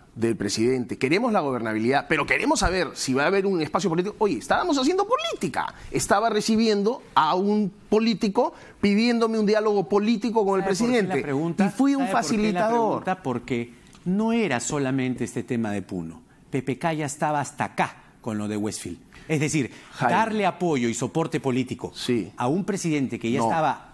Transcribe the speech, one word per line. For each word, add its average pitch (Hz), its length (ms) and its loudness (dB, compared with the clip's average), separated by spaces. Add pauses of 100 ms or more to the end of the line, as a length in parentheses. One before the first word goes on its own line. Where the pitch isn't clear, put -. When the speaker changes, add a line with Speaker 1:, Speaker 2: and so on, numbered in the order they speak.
(140)
Speaker 1:
del 113 220 0
presidente. 110 640 0
Queremos 202 340 2
la 202 80 2
gobernabilidad, 120 680 0
pero 147 180 0
queremos 220 340 2
saber 175 340 0
si - 180 -4
va 135 120 2
a - 20 4
haber 190 200 2
un 190 140 0
espacio 170 300 0
político". 180 300 0
Oye, 202 180 2
estábamos 277 400 0
haciendo 370 300 2
política. 480 680 -4 (160)
Estaba 220 400 2
recibiendo 214 720 2 (120)
a 156 200 4
un 202 380 2 (160)
político 226 680 2 (260)
pidiéndome 226 580 4
un 214 80 2
diálogo 208 420 2
político 220 580 2
con 190 140 2
el 190 40 0
Speaker 2:
¿Sabe 196 120 0
por - 0 -
qué 226 80 0
la 240 80 2
Speaker 1:
presidente. 185 300 2
Speaker 2:
pregunta? 160 440 0
Speaker 1:
Y - 40 4
fui 277 260 2
un 269 100 0
Speaker 2:
¿Sabe 190 60 -4
por - 0 -
qué - 20 0
la 233 80 2
Speaker 1:
facilitador. 214 800 0
Speaker 2:
pregunta? 185 200 -4
Porque 120 520 -4 (300)
no 214 280 0
era 185 280 0
solamente 131 640 -2
este 113 180 -6
tema 113 300 -2
de 101 100 -4
Puno. 82 400 -10 (280)
P 131 120 -4
P 131 160 -4
K 165 160 -2
ya 151 120 -4
estaba 151 340 -2
hasta - 240 -6
acá - 320 -4 (240)
con 107 180 -6
lo 104 80 -4
de 104 100 -4
Westfield. 101 420 -6 (300)
Es 156 120 0
decir, 156 320 0 (220)
Speaker 1:
Jaime. 147 200 0
Speaker 2:
darle 214 320 0
apoyo 160 420 0
y 113 60 0
soporte 156 460 -2
político 123 560 -2
Speaker 1:
Sí. 107 400 -2
Speaker 2:
a 123 100 -2
un 170 180 0
presidente 151 540 -2
que 117 140 -2
ya - 80 0
Speaker 1:
No. 117 60 2
Speaker 2:
estaba 147 480 -2